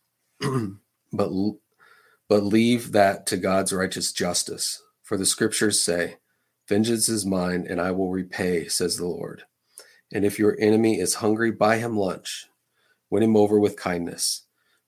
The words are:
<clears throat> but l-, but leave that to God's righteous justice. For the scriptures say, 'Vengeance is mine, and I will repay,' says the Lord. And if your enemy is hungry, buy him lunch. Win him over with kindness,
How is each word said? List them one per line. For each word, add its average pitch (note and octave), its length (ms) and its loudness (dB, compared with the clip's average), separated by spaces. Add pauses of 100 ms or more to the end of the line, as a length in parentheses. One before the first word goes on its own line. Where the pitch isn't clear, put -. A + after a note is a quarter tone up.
(180)
<clears throat> - 220 -20
but G#2 880 -4
l-, G2 300 -2 (720)
but G#2 120 4
leave A2+ 500 2
that G2 340 2
to G#2 100 -2
God's F#2+ 380 0
righteous F#2 360 -4
justice. - 720 -4 (200)
For G#2 160 -6
the F#2+ 80 -2
scriptures - 560 0
say, - 340 -2 (500)
'Vengeance A2 440 0
is G#2 160 -2
mine, F2+ 420 -2
and F2+ 100 -4
I F2+ 120 -2
will F#2 200 -2
repay,' F2+ 580 -4
says - 280 -2
the F2 100 -6
Lord. - 360 -8 (720)
And G2+ 120 0
if G2+ 140 0
your G#2 200 4
enemy A2 400 4
is F2 160 -2
hungry, A2+ 360 0
buy G#2+ 260 2
him A#2 180 -4
lunch. F#2 520 -4 (640)
Win G#2+ 120 2
him A2+ 140 4
over G#2 240 6
with G2+ 160 2
kindness, F2 720 -6 (420)